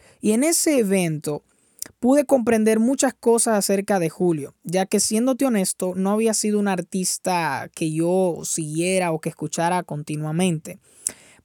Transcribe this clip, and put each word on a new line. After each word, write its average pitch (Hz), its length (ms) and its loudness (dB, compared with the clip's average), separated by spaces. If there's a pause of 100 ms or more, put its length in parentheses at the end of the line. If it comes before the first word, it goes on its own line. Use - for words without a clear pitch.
(220)
Y 214 120 2
en 240 100 2
ese 320 360 2
evento 170 640 0 (560)
pude 269 260 4
comprender 220 540 2
muchas 262 340 2
cosas 226 440 2
acerca 196 420 0
de 165 100 0
Julio, 160 540 -2
ya 185 220 -2
que, 202 140 0
siéndote 247 460 0
honesto, 185 500 0
no 190 160 0
había 220 220 2
sido 208 260 0
un 202 80 0
artista 175 1080 -2
que 160 200 -4
yo 170 500 0
siguiera 170 680 -2
o 160 80 -2
que 160 100 -6
escuchara 165 540 -4
continuamente. 156 960 -4 (640)